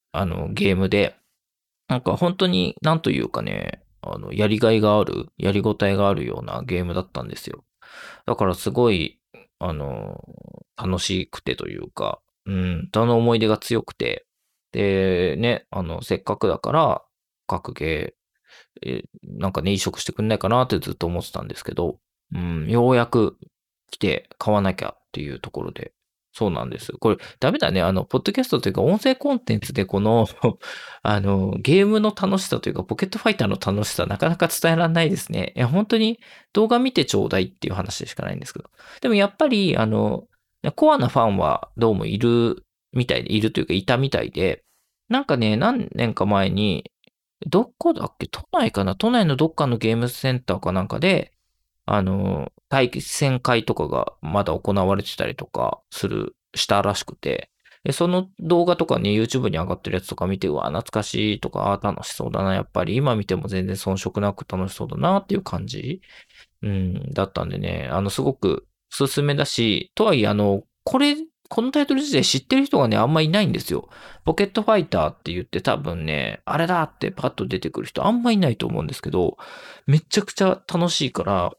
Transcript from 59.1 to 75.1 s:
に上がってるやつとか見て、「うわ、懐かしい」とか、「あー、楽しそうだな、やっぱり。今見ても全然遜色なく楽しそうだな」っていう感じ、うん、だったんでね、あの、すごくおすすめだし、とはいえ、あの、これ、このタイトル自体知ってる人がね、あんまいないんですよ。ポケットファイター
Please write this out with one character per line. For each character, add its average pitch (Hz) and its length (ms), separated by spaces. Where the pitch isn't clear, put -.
に 85 80
上 80 80
が 90 100
っ - 60
て - 80
る 92 80
や 90 40
つ - 60
と - 80
か - 100
見 95 140
て、 92 100
「う 76 40
わ、 - 140
懐 80 160
か 107 200
し 104 320
い」 - 60
と - 80
か、 95 240
「あ 98 60
ー、 - 60
楽 - 200
し - 80
そ - 160
う - 20
だ - 100
な、 95 140
や - 60
っ - 100
ぱ - 140
り。 90 100
今 131 220
見 101 80
て 92 100
も 90 140
全 95 180
然 98 80
遜 95 220
色 - 240
な 101 100
く - 180
楽 92 220
し - 40
そ - 100
う - 20
だ - 80
な」 185 240
っ 196 80
て 202 80
い - 20
う 196 40
感 160 260
じ、 123 340
う 107 80
ん、 95 420
だ 98 120
っ 98 80
た - 120
ん 85 60
で 92 80
ね、 80 340
あ 82 80
の、 101 100
す 135 120
ご 139 120
く 90 320
お 139 40
す - 20
す 143 140
め 143 140
だ - 80
し、 - 500
と 214 120
は 202 100
い 117 80
え、 101 40
あ 101 60
の、 104 300
こ - 140
れ、 294 180
こ - 120
の 254 100
タ 294 100
イ 285 60
ト 285 60
ル 269 60
自 285 120
体 147 120
知 - 160
っ - 60
て - 100
る 269 100
人 - 140
が 127 80
ね、 107 100
あ 107 80
ん 147 80
ま 160 80
い 156 60
な 185 140
い 190 60
ん 127 40
で - 80
す - 140
よ。 - 160
ポ 160 100
ケ 202 120
ッ 196 60
ト 214 120
フ 226 80
ァ 214 80
イ 160 60
タ 82 220
ー - 40